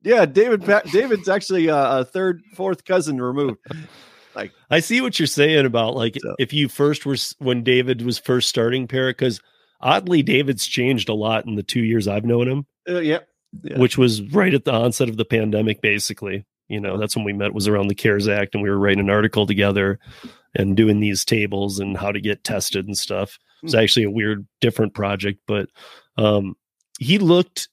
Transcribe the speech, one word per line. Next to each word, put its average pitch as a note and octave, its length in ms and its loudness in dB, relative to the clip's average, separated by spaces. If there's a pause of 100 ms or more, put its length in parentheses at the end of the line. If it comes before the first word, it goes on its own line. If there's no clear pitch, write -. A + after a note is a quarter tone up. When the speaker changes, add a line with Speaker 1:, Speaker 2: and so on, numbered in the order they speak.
Speaker 1:
yeah, A3 240 4
David, G3 380 2
Pa-, G3+ 260 4
David's G3+ 380 0
actually, F#3 400 0
uh, C3+ 320 2
a B2+ 40 -2
third, F#3 380 -4 (120)
fourth F#3+ 300 -6
cousin D#3 360 -2
removed." B2+ 380 -2 (760)
Like, G#2 180 -12 (180)
Speaker 2:
I D#3+ 100 4
see A#3 200 -2
what B3 180 -4
you're D#3 80 0
saying D3 400 4
about, A#2 300 0
like, A#2 240 -4
Speaker 1:
So - 180 -8
Speaker 2:
if C3 140 -2
you D3 160 0
first D3 360 0
were C#3 100 -2
s-, - 240 -8
when B2+ 240 -2
David B2+ 400 2
was A#2+ 160 -2
first B2+ 300 0
starting A#2+ 400 -2
Parrot, C3 300 -2
'cause B2 220 -2 (400)
oddly, F3 420 2
David's C#3 440 0
changed B2 420 0
a A2 60 -2
lot G#2+ 320 -2
in A2 100 -6
the G2+ 60 -4
two A#2+ 200 -2
years A2 260 0
I've G#2 160 -2
known A#2+ 240 2
him. C#3 180 -4 (220)
Speaker 1:
Uh, F3+ 120 -2
yeah. D#3+ 180 0 (460)
Yeah. - 140 -6
Speaker 2:
Which B2+ 200 4
was A2+ 240 2
right E3+ 320 2
at C3+ 100 0
the C3+ 80 0
onset A#2+ 360 2
of A2 80 -6
the A2 80 -2
pandemic, G#2+ 580 0
basically. G2+ 640 -2 (220)
You G#2 120 -6
know, G2 160 -6
that's G#2+ 200 -4
when A2 80 -4
we G2+ 80 -4
met, G2+ 200 -4
was G#2 140 -4
around G2+ 220 2
the G2+ 80 -2
cares G2+ 320 0
Act, G2+ 260 -2
and G#2 80 -4
we G2+ 80 -2
were G2 80 0
writing G2+ 220 2
an G2 100 0
article G#2 360 2
together G2 520 2 (560)
and G2 220 2
doing G#2+ 240 4
these G#2 240 -2
tables G2+ 560 -2
and G2 160 -4
how G2+ 160 -4
to G2+ 80 -6
get G#2 240 -4
tested G2 420 -4
and G2+ 100 -8
stuff. - 420 -6 (260)
It's D#3+ 100 -4
Speaker 1:
Hmm. A2+ 60 6
Speaker 2:
actually A2 240 4
a G2+ 60 -2
weird, G#2 360 -4 (140)
different A2 340 0
project, G2+ 540 -4
but, G#2 200 -4 (480)
um, G#2 380 2 (460)
he E3 180 2
looked F3 540 2